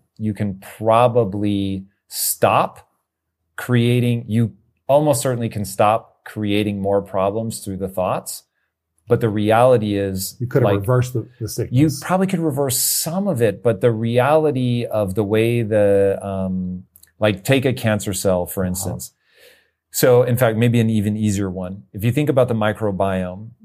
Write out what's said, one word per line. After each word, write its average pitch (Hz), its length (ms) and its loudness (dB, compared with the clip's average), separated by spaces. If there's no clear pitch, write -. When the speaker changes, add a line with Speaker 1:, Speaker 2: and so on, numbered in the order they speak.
Speaker 1:
you 107 160 -4
can 98 260 -6
probably 104 1300 0
stop - 800 -2
creating, 120 720 0
you 110 260 0
almost 143 340 2
certainly 120 280 -2
can 104 160 -6
stop - 600 0
creating 104 560 -2
more 98 200 0
problems 101 580 -2
through 95 180 -10
the 95 100 -6
thoughts. 110 560 -6
But 120 120 4
the 117 100 0
reality 107 680 4
is, 95 420 -4
Speaker 2:
You 123 80 -6
could 135 140 2
have 104 100 4
Speaker 1:
like, 101 100 2
Speaker 2:
reversed 123 320 0
the, 110 80 -4
the 110 60 -8
Speaker 1:
you 147 180 4
Speaker 2:
sickness. - 140 -6
Speaker 1:
probably 190 240 0
could 190 120 -2
reverse 139 380 -2
some 190 500 -2
of 131 140 0
it, 101 200 2
but 104 200 0
the 120 100 4
reality 120 920 2
of 101 300 -2
the 110 80 2
way 113 380 2
the, 101 640 2
um, 92 580 -6
like, 107 240 0
take 135 220 2
a 131 80 0
cancer 107 400 -2
cell, 90 320 0
for 95 180 -6
Speaker 2:
Uh-huh. 90 60 -2
Speaker 1:
instance. 92 440 -8
So, 127 320 4
in 123 140 -2
fact, 113 200 2
maybe 120 220 2
an 113 100 2
even 107 260 0
easier 101 360 0
one. 92 320 -10
If 104 100 -10
you 120 80 0
think 147 160 0
about 131 200 2
the 120 80 -2
microbiome, 101 920 -2